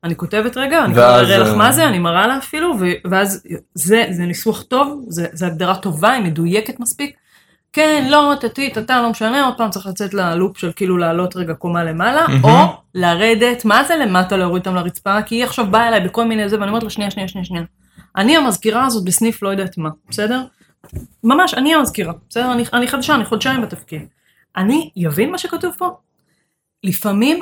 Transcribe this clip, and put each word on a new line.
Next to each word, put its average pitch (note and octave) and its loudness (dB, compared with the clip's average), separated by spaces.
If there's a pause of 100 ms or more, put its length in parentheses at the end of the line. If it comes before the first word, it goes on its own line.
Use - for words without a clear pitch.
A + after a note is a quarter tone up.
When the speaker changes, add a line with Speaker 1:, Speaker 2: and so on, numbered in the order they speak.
Speaker 1:
אני E3+ -4
כותבת A3 -4
רגע, C#4 2
אני - 0
יכולה A#2+ 8
Speaker 2:
ואז, B2 8
Speaker 1:
להראה G3 6
לך - 4
Speaker 2:
אה, - 2
Speaker 1:
מה A3 6
זה, D#4 4
אני G3 2
מראה F3 2
לה C4 0
אפילו", D#4 -4
ו-, F3+ -2
ואז G3 -2 (300)
זה, F#3 2
זה F3 -4
ניסוח F3 -4
טוב, C#4 -2
זה, E3+ -6
זה F3 -4
הגדרה F3 0
טובה, F#3 0
היא B3+ 0
מדויקת F3 -2
מספיק. C#4+ -6 (580)
"כן, D4+ 2
לא, C#4+ 4
תתי, B3 -4
תתה, A#3+ -2
לא A#3 0
משנה", A#3 -2
עוד B3+ -2
פעם A3+ -2
צריך F#3+ -6
לצאת F#3+ -8
ללופ F#3 -2
של E3+ -6
כאילו F#3 0
לעלות F3 -2
רגע E3+ -6
קומה E3+ -4
למעלה, G#3+ 0
Speaker 2:
מהמם. C3 2
Speaker 1:
או B3+ 6 (220)
לרדת, A3 2
מה A3 4
זה E4 0
למטה, F#3+ 0
להוריד F3+ -2
אותם F#3 -2
לרצפה, F3+ -2
כי A3+ -6
היא A#3+ 0
עכשיו A#3+ -2
באה A3+ 4
אליי A3+ 2
בכל F#3 -2
מיני G#3+ -2
זה, G#3+ 0
ואני G3+ -2
אומרת A3 -2
לה, G#3+ -8
"שנייה, G3+ -6
שנייה, F#3+ -8
שנייה, F#3 -8
שנייה. F3 -6 (540)
אני B3 4
המזכירה A#3+ 0
הזאת A3+ -2
בסניף A3 -2
לא G3 -2
יודעת G3 -6
מה, D#3 -6 (200)
בסדר?" A3+ -4 (840)
ממש, D#4 4
אני C#4 2
המזכירה, G#3+ 0 (160)
בסדר? B3 -2
אני, A#3+ 0 (100)
אני A#3+ 0
חדשה, C#4 -2
אני A3 0
חודשיים B3+ -2
בתפקיד. - -10 (500)
אני C#4 0 (180)
אבין F#3+ 0
מה F#4 -4
שכתוב F4 -6
פה? F4+ -2 (960)
לפעמים G#3+ 0